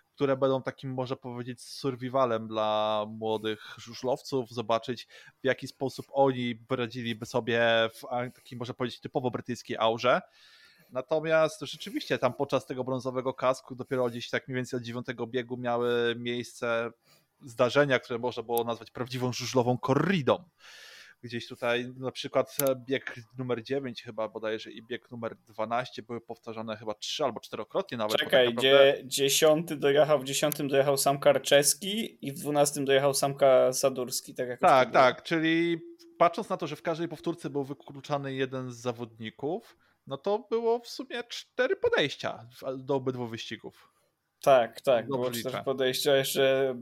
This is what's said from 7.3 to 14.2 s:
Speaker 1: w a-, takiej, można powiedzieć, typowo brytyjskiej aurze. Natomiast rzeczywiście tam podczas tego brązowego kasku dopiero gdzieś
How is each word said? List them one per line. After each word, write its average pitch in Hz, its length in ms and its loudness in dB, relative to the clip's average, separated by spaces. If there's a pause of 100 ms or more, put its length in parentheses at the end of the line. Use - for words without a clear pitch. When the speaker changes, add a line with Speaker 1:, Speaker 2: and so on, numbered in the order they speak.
Speaker 1:
w - 140 -16
a-, 123 200 -4
takiej, - 280 -18
można 120 160 -8
powiedzieć, 123 260 -6
typowo 127 320 -4
brytyjskiej 117 480 -8
aurze. 117 420 4 (680)
Natomiast 156 720 0
rzeczywiście 156 560 -6
tam 123 160 0
podczas 139 320 0
tego 127 180 -6
brązowego 127 500 -4
kasku 131 420 -2
dopiero 127 340 -2
gdzieś 117 200 -10